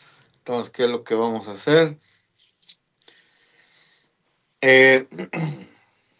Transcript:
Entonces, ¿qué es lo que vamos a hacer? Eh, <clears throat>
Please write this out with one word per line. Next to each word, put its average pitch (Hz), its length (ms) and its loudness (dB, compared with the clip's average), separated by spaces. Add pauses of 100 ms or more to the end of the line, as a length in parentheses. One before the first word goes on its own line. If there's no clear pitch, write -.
(380)
Entonces, 120 340 -8
¿qué 127 140 -4
es 117 40 0
lo 120 140 -8
que 113 120 -6
vamos 113 320 -4
a 104 60 -14
hacer? 151 440 0 (2750)
Eh, 131 480 4
<clears throat> 165 600 -10 (500)